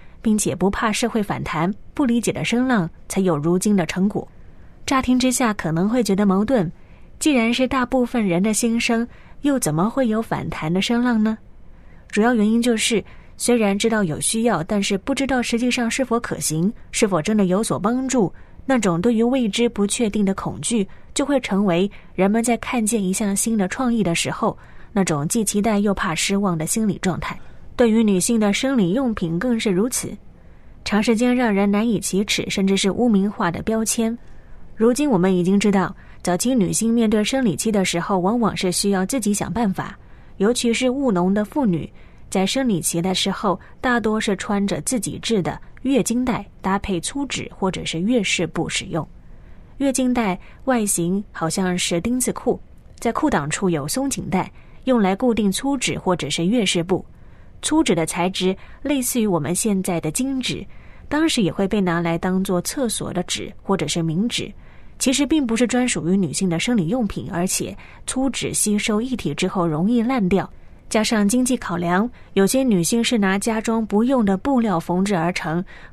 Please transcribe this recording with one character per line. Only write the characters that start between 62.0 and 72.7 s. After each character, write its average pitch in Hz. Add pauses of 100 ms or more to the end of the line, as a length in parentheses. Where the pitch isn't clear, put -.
来 170
当 185
作 185
厕 254
所 -
的 175
纸 -
或 196
者 160
是 156
冥 165
纸。 - (460)
其 -
实 277
并 294
不 220
是 240
专 247
属 180
于 185
女 180
性 190
的 165
生 247
理 160
用 226
品， -
而 175
且 - (300)
粗 262
纸 -
吸 208
收 214
液 254
体 147
之 180
后 185
容 165
易 240
烂 233
掉， 185 (420)
加 214
上 208
经 247
济 247
考 190
量， 180 (260)
有 196
些 262
女 202